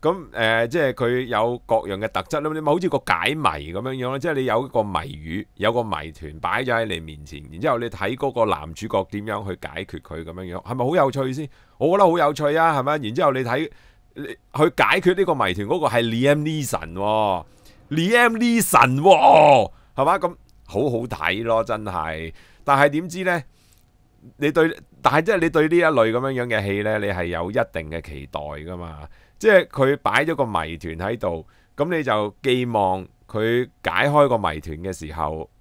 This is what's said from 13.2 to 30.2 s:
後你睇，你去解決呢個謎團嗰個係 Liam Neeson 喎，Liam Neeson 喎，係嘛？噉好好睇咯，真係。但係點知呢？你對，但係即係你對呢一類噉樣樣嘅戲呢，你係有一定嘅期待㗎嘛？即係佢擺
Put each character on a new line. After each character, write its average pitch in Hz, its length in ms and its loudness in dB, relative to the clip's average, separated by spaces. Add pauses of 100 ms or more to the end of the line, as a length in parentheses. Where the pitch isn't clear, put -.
後 147 80 4
你 131 120 -2
睇， 131 280 -2 (440)
你 147 80 -12
去 - 520 0
解 139 240 4
決 180 160 4
呢 190 100 2
個 165 80 0
謎 104 200 2
團 101 140 -4
嗰 165 120 0
個 151 80 2
係 120 140 4
Liam 120 380 2
Neeson 131 540 -4
喎， 101 520 0 (460)
Liam 226 460 4
Neeson 156 640 4
喎， 151 680 8 (240)
係 135 100 2
嘛？ 180 120 2
噉 175 180 -4 (300)
好 101 140 -4 (100)
好 120 160 -2
睇 92 380 -4
咯， 113 200 0
真 110 200 -6
係。 82 500 -6 (300)
但 143 120 2
係 147 140 6
點 156 180 -4
知 180 160 -8
呢？ 175 200 -2 (920)
你 147 140 0
對， 165 240 2 (260)
但 127 120 4
係 156 80 4
即 170 100 0
係 196 100 2
你 165 100 2
對 156 160 4
呢 170 100 2
一 170 60 4
類 123 280 4
噉 117 60 -2
樣 131 260 -2
樣 123 40 -4
嘅 107 180 0
戲 101 160 -2
呢， 107 160 0
你 104 80 -2
係 90 200 -2
有 87 260 -4
一 - 20 -10
定 85 380 -4
嘅 82 100 -8
期 71 300 -14
待 73 80 -8
㗎 73 360 -12
嘛？ 80 320 -14 (320)
即 214 80 0
係 190 220 6
佢 135 280 0
擺 117 260 2